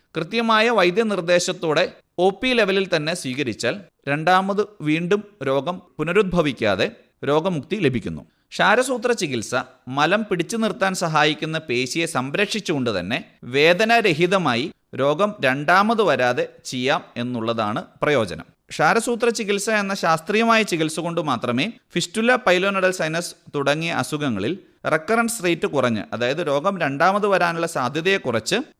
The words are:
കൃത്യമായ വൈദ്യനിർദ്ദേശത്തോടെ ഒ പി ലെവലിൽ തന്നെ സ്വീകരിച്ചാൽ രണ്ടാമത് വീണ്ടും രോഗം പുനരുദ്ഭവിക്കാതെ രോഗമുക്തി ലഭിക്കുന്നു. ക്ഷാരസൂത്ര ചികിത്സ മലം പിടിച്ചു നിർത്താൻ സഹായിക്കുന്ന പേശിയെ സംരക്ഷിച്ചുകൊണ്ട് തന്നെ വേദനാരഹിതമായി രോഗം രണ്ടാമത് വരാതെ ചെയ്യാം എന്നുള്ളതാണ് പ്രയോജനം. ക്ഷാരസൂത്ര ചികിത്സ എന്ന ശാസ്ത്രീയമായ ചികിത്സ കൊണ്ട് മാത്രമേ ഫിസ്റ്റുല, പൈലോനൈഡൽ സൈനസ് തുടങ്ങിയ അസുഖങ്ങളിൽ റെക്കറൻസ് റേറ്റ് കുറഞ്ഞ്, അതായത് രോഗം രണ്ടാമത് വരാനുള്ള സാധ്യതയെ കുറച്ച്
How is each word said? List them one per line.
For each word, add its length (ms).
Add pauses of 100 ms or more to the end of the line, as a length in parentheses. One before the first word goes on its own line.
(120)
കൃത്യമായ 580
വൈദ്യനിർദ്ദേശത്തോടെ 1120 (340)
ഒ 120
പി 240
ലെവലിൽ 340
തന്നെ 280
സ്വീകരിച്ചാൽ 600 (320)
രണ്ടാമത് 540 (200)
വീണ്ടും 400 (220)
രോഗം 320 (180)
പുനരുദ്ഭവിക്കാതെ 920 (360)
രോഗമുക്തി 520
ലഭിക്കുന്നു. 480 (280)
ക്ഷാരസൂത്ര 600
ചികിത്സ 420 (340)
മലം 360
പിടിച്ചു 340
നിർത്താൻ 380
സഹായിക്കുന്ന 640
പേശിയെ 480
സംരക്ഷിച്ചുകൊണ്ട് 840
തന്നെ 260 (260)
വേദനാരഹിതമായി 1200 (300)
രോഗം 340 (120)
രണ്ടാമത് 600
വരാതെ 420 (200)
ചെയ്യാം 360 (160)
എന്നുള്ളതാണ് 640 (160)
പ്രയോജനം. 500 (220)
ക്ഷാരസൂത്ര 600
ചികിത്സ 400
എന്ന 240
ശാസ്ത്രീയമായ 720
ചികിത്സ 360
കൊണ്ട് 220
മാത്രമേ 440 (240)
ഫിസ്റ്റുല, 460
പൈലോനൈഡൽ 580
സൈനസ് 400 (160)
തുടങ്ങിയ 440
അസുഖങ്ങളിൽ 600 (320)
റെക്കറൻസ് 580
റേറ്റ് 240
കുറഞ്ഞ്, 440
അതായത് 360
രോഗം 320
രണ്ടാമത് 480
വരാനുള്ള 400
സാധ്യതയെ 500
കുറച്ച് 400 (220)